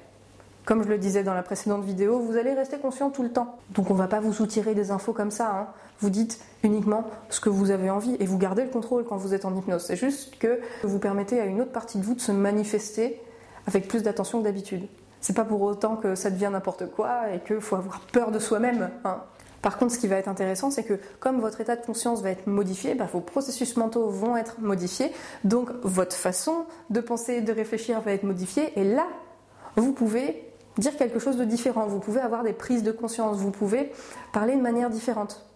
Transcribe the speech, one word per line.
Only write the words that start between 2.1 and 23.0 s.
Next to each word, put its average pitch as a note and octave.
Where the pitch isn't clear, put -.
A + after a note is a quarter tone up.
vous A3+
allez A#3+
rester C4+
conscient C#4
tout C#4
le A#3+
temps. A#3+
Donc F#3+
on -
va F#3
pas G#3+
vous G#3+
soutirer G#3+
des G3+
infos G3
comme G#3
ça, A3
hein. G3
Vous G3+
dites A3
uniquement G#3+
ce -
que A3
vous G3
avez F#3+
envie G#3
et G3+
vous F#3+
gardez F#3+
le B3+
contrôle A#3+
quand G#3+
vous F#3+
êtes G3
en F#3
hypnose. F#3
C'est F3
juste C#4
que A#3+
vous G3+
permettez G3+
à G#3+
une G3
autre B3+
partie A3+
de F#3+
vous A3+
de A#3+
se G#3+
manifester G#3
avec F#3+
plus A3+
d'attention G#3
que A3
d'habitude. G3
C'est -
pas A3+
pour G#3+
autant G#3
que G3
ça G3
devient G3
n'importe F#3+
quoi A#3
et F3
qu'il G#3+
faut G3+
avoir F#3
peur A#3
de G#3+
soi-même, G#3+
hein. F#3+
Par G3+
contre, A#3+
ce A#3+
qui G#3
va F#3+
être G3
intéressant, F#3+
c'est A#3
que G3+
comme B3+
votre A3
état A#3
de A#3
conscience A3+
va F#3+
être F#3
modifié, G3+
bah, A3